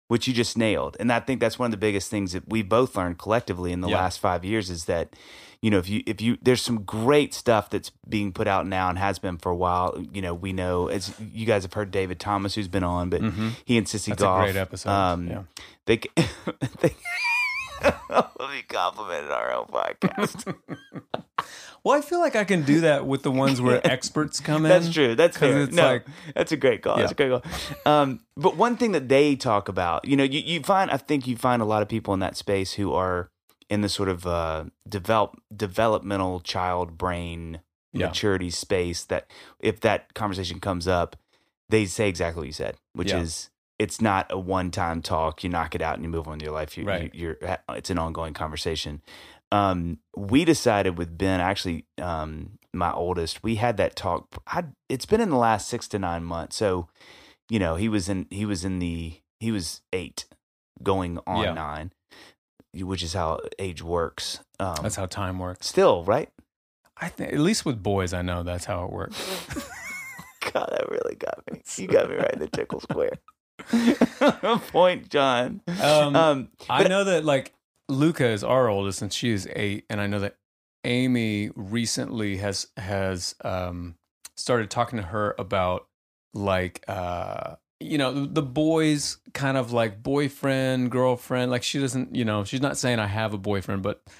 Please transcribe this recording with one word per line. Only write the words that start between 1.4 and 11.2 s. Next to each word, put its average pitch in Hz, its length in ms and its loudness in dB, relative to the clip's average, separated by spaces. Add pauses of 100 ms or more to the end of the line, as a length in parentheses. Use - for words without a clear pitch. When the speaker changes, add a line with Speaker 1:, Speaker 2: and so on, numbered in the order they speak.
Speaker 1:
that's 110 180 0
one 123 80 0
of 117 40 0
the 107 80 -4
biggest 101 320 0
things 98 220 -2
that 90 160 -8
we 110 140 0
both 113 340 2
learned 87 220 -2
collectively 92 540 -2
in 90 80 -2
the 92 80 -2
Speaker 2:
Yeah. 104 100 0
Speaker 1:
last 92 220 0
five 90 240 0
years 101 240 -2
is 85 160 -8
that, 85 320 -2 (460)
you 110 80 4
know, 101 80 6
if 90 120 0
you, 107 160 -2
if 104 160 -4
you, 117 200 2
there's 123 200 6
some 113 220 -2
great 127 500 2
stuff 110 360 2
that's - 200 -6 (180)
being 101 240 -2
put 107 140 -2
out 95 200 0
now 92 240 0
and 87 80 -2
has 98 200 0
been 90 200 -6
for 92 120 -2
a 87 60 0
while. 90 420 0 (140)
You 98 100 -6
know, 87 120 -4
we 92 200 -6
know, 90 340 0
as 95 240 -6 (200)